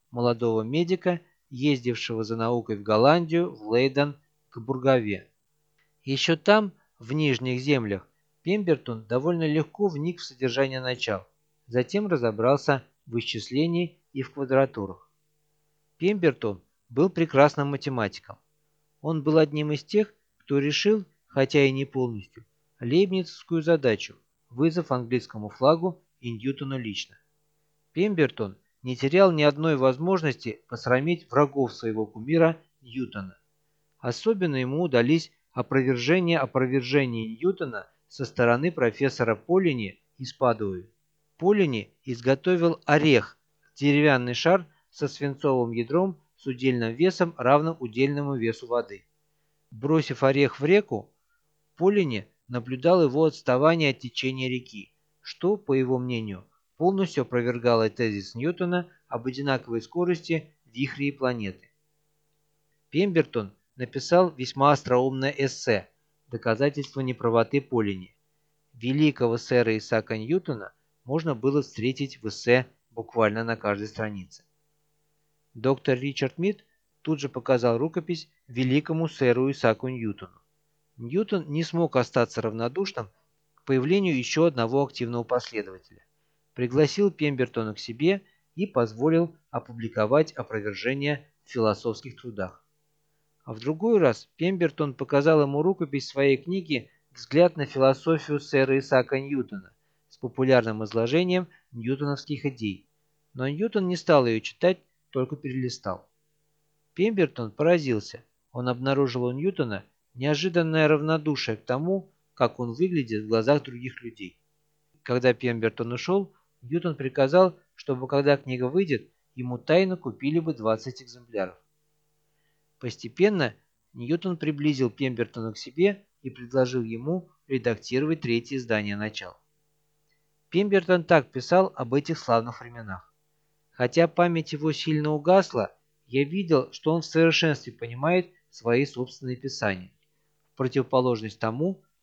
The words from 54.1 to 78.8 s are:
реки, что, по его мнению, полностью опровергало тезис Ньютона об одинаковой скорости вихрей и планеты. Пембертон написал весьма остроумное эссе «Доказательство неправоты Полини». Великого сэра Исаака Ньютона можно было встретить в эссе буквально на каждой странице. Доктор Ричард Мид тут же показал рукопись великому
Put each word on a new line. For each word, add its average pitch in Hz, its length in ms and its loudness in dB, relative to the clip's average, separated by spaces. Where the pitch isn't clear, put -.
реки, 123 440 -10
что, - 340 -2
по 196 180 -2
его 131 240 2
мнению, 113 480 -6
полностью 185 440 0
опровергало 117 680 2
тезис 107 460 -4
Ньютона 175 540 -4
об - 200 -8
одинаковой 127 540 -4
скорости 170 720 -4
вихрей 139 440 -6
и - 40 -10
планеты. 123 580 -6
Пембертон 156 640 -2
написал 170 540 2
весьма 135 420 2
остроумное 131 640 0
эссе 127 540 -2
«Доказательство 135 720 -2
неправоты 120 600 0
Полини». 101 540 -4
Великого 127 640 0
сэра 117 400 2
Исаака 110 400 -2
Ньютона 120 560 -6
можно 156 280 -4
было 135 280 0
встретить 131 600 -6
в 110 60 -8
эссе 123 400 2
буквально 113 520 0
на 113 120 -4
каждой 104 320 -4
странице. 104 560 -10
Доктор 127 440 0
Ричард 135 400 -4
Мид 196 280 -2
тут 151 200 -2
же 143 80 -6
показал 120 480 0
рукопись 160 500 -4
великому 143 600 0